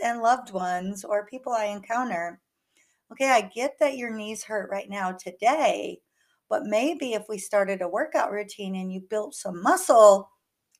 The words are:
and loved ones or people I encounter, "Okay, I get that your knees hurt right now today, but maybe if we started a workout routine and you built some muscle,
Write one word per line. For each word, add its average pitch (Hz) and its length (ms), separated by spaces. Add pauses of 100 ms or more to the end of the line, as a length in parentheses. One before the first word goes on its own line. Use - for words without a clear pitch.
and 233 160
loved 233 320
ones 185 500
or 208 220
people 254 300
I 214 120
encounter, 202 760 (680)
"Okay, 269 200
I 247 100
get 233 380
that 277 180
your 240 140
knees 214 340
hurt 214 260
right 202 200
now 196 220
today, 214 880 (480)
but 208 140
maybe 247 500
if 208 160
we 214 80
started 196 420
a 180 80
workout 247 420
routine 202 440
and 185 180
you 185 80
built 208 340
some 175 280
muscle, 220 680 (500)